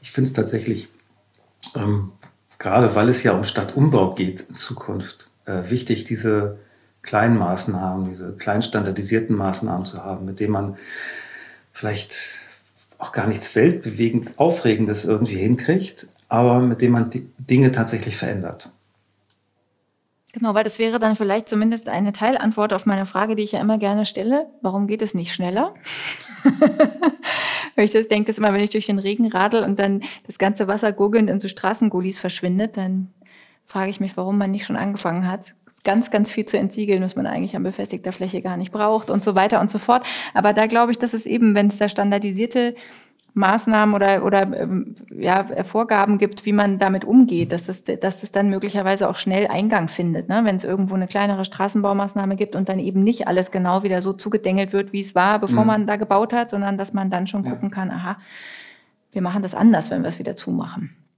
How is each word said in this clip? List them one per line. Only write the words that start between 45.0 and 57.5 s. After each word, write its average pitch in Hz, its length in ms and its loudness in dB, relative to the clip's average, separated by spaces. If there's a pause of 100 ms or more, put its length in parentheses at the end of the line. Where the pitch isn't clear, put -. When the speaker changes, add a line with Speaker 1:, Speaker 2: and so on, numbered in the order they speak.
Speaker 2:
ja, 190 300 0 (180)
Vorgaben 208 540 2
gibt, 202 300 -2
wie 208 60 2
man 202 260 2
damit 190 260 2
umgeht, 226 460 6
dass 170 180 -4
es, 185 140 -8
dass - 400 -4
es - 80 -10
dann 202 180 2
möglicherweise 196 580 0
auch 190 80 -2
schnell 196 300 0
Eingang 185 440 0
findet, 170 380 -2
ne? 208 160 2
Wenn 202 120 2
es 185 80 -4
irgendwo 190 320 -2
eine 185 120 0
kleinere 196 380 -2
Straßenbaumaßnahme 196 880 -2
gibt 208 200 -4
und 190 120 0
dann 190 120 -2
eben 190 240 0
nicht 226 240 2
alles 185 240 0
genau 185 320 0
wieder 185 180 0
so 190 120 -2
zugedengelt 196 600 -2
wird, 196 180 0
wie 202 100 -4
es 190 120 -8
war, 196 240 4
bevor 214 240 2
Speaker 1:
Mhm. 220 60 4
Speaker 2:
man 214 200 2
da 208 100 0
gebaut 214 360 0
hat, 240 160 0
sondern 202 300 -2
dass 196 140 -6
man 190 180 -2
dann 185 160 -2
schon 196 160 -4
Speaker 1:
Ja. 247 80 -4